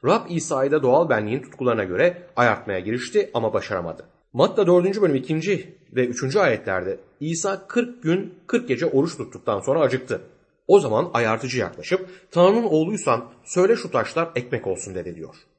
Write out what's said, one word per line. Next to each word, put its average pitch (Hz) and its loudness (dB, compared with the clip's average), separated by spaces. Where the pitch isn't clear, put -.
Rab 196 2
İsa'yı 143 0
da 151 2
doğal 143 4
benliğin 113 0
tutkularına 117 -2
göre 131 0
ayartmaya 104 0
girişti 123 -4
ama 113 -2
başaramadı. 90 -4
Matta 170 2
dördüncü 180 4
bölüm 160 2
ikinci 160 -4
ve 123 2
üçüncü 131 -2
ayetlerde 98 0
İsa 165 -6
kırk - -4
gün 175 -2
kırk - -2
gece 131 -2
oruç 135 0
tuttuktan - -4
sonra 131 0
acıktı. 127 0
O 196 8
zaman 139 0
ayartıcı 120 0
yaklaşıp, 110 -4
"Tanrı'nın 196 6
oğluysan 156 0
söyle 190 2
şu - -10
taşlar 165 -2
ekmek 123 -4
olsun." 92 -6
dedi 85 -10
diyor. 80 -16